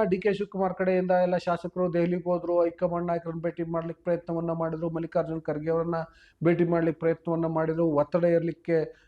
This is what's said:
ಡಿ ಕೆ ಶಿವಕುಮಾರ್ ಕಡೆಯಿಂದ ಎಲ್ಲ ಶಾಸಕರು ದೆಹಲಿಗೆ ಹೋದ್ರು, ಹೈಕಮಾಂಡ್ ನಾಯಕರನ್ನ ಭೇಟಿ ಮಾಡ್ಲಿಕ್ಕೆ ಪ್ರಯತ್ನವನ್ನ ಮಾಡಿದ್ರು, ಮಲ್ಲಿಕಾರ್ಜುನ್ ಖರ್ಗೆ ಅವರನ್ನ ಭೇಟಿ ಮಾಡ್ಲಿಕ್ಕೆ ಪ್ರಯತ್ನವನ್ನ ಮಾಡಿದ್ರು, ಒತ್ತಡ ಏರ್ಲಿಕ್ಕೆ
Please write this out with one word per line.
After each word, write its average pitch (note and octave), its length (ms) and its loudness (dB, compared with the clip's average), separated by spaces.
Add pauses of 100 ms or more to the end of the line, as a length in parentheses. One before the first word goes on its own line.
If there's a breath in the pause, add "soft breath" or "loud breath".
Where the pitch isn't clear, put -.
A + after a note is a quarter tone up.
ಡಿ F#3 140 0
ಕೆ G3+ 160 2
ಶಿವಕುಮಾರ್ F#3+ 400 -2
ಕಡೆಯಿಂದ F#3 360 2
ಎಲ್ಲ F3+ 260 4
ಶಾಸಕರು F3 560 -2
ದೆಹಲಿಗೆ F3 320 0
ಹೋದ್ರು, F3 400 2
ಹೈಕಮಾಂಡ್ E3+ 420 -2
ನಾಯಕರನ್ನ E3+ 340 -4
ಭೇಟಿ E3+ 220 -4
ಮಾಡ್ಲಿಕ್ಕೆ E3 420 -6
ಪ್ರಯತ್ನವನ್ನ E3+ 460 -2
ಮಾಡಿದ್ರು, E3 400 -2
ಮಲ್ಲಿಕಾರ್ಜುನ್ D#3+ 520 -2
ಖರ್ಗೆ D3+ 280 -4
ಅವರನ್ನ E3 240 0 (500 soft breath)
ಭೇಟಿ E3+ 200 4
ಮಾಡ್ಲಿಕ್ಕೆ E3 360 0
ಪ್ರಯತ್ನವನ್ನ E3 460 0
ಮಾಡಿದ್ರು, D#3+ 400 0
ಒತ್ತಡ D#3 380 2
ಏರ್ಲಿಕ್ಕೆ E3 600 2 (240 soft breath)